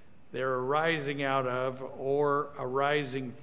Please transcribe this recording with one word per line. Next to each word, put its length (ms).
they're 240
arising 680
out 240
of 380
or 580
arising 840